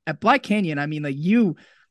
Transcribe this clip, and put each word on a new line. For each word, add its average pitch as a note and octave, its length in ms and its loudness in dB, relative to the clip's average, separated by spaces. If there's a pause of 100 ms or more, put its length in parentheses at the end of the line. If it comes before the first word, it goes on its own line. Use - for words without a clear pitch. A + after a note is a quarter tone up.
at D#3 120 -6
Black B3+ 240 2
Canyon, F3+ 360 -2
I D3 80 -4
mean, D3+ 160 -6
like, C#3 120 -4
you, F#3 400 2 (360)